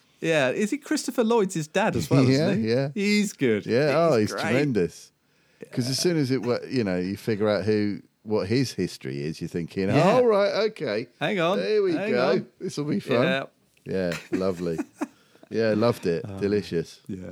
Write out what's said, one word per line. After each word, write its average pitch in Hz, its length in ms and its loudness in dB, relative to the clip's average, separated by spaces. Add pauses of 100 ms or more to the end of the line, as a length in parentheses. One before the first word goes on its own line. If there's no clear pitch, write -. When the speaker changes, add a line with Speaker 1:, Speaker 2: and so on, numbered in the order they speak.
(220)
Speaker 1:
Yeah, 156 280 2
is 208 240 -2
it 285 100 -4
Christopher 269 400 -2
Lloyd's 220 300 2
his 156 140 -4
dad 190 280 0
as - 140 -2
well, 139 140 6
Speaker 2:
<laughs> 123 40 4
Yeah, 135 220 4
Speaker 1:
isn't 220 140 0
he? 110 60 0
Speaker 2:
yeah. 135 260 0
Speaker 1:
He's 208 380 0
good. 107 340 0
Speaker 2:
Yeah, 131 260 2 (160)
oh, 151 80 4
Speaker 1:
He's 107 40 4
Speaker 2:
he's 107 120 0
Speaker 1:
great. 101 80 -4
Speaker 2:
tremendous. 127 680 0 (600)
'Cause 123 180 -2
as 131 80 -2
Speaker 1:
Yeah. - 60 0
Speaker 2:
soon 175 140 2
as 135 140 0
it 131 120 0
wa-, 120 160 0 (100)
you 117 140 0
know, 92 160 0
you 95 180 -2
figure 107 320 0
out 98 160 2
who, 104 360 0 (220)
what 107 240 -2
his 123 260 0
history 69 480 -6
is, 78 200 -6
you're 85 60 -6
thinking, 92 400 -4
Speaker 1:
Yeah. 165 300 4
Speaker 2:
"Oh, 247 80 4
right, 202 460 2
okay. 123 360 -4 (120)
Speaker 1:
Hang 185 200 -2
on, 170 180 0
Speaker 2:
There 202 240 0
we 185 120 2
Speaker 1:
hang 156 180 -2
Speaker 2:
go. 123 180 2
Speaker 1:
on. - 180 0 (120)
Speaker 2:
This'll 147 240 -6
be 147 160 -2
fun." 123 240 2
Speaker 1:
Yeah. 131 200 0 (420)
Speaker 2:
Yeah, 90 520 -4
lovely. 87 460 -2
Speaker 1:
<laughs> - 680 -14
Speaker 2:
Yeah, 110 240 0
loved 113 320 2
it. 82 180 -2
Speaker 1:
Um, 98 140 -10
Speaker 2:
Delicious. 98 680 -2
Speaker 1:
yeah. 98 100 -8 (140)